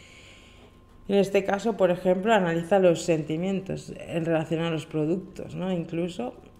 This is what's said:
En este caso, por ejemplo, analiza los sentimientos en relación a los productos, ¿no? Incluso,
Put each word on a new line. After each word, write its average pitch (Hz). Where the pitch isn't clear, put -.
En 202
este 196
caso, 196
por 180
ejemplo, 185
analiza 170
los 170
sentimientos 160
en 160
relación 160
a 170
los 156
productos, 156
¿no? 185
Incluso, 175